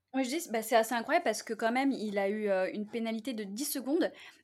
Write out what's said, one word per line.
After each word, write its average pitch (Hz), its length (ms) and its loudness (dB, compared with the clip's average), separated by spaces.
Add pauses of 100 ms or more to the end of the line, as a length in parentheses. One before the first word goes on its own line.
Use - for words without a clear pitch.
(160)
Ouais, 262 80 2
je 240 60 -2
dis, 320 120 -2
c-, - 100 -12
bah, 220 120 -2
c'est 240 120 2
assez 254 200 4
incroyable 233 280 2
parce 214 200 0
que, 226 100 -6
quand 226 180 0
même, 269 200 2
il 208 260 -2
a 196 120 2
eu, 214 200 0
heu, 185 240 2
une 208 160 -6
pénalité 226 440 -4
de 214 100 -6
dix 208 220 -6
secondes 277 460 0 (320)